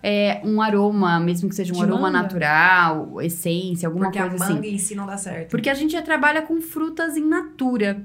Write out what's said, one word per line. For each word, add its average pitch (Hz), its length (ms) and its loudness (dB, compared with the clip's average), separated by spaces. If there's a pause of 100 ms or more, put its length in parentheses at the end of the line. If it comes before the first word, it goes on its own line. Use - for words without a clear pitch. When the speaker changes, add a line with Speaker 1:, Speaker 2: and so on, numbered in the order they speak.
Speaker 1:
é, 208 420 0
um 214 180 2
aroma, 202 580 4
mesmo 175 280 0
que - 60 -4
seja 175 180 -4
um 180 40 -2
Speaker 2:
De 190 60 0
Speaker 1:
aroma - 280 2
Speaker 2:
manga? 180 120 2
Speaker 1:
natural, 165 960 4
essência, 175 680 -4
alguma 180 180 -2
Speaker 3:
Porque 185 120 -4
a 185 100 -2
Speaker 1:
coisa 180 160 -4
assim. 185 100 0
Speaker 3:
manga 180 140 -2
em 202 100 -4
si 202 160 -4
não 202 120 -6
dá 196 120 -8
certo. 170 320 -8
Speaker 1:
Porque 226 180 0
a 277 60 2
gente 311 180 0
já 339 100 -2
trabalha 311 400 2
com 330 180 -2
frutas 320 560 -4
in 302 100 -2
natura. 247 800 0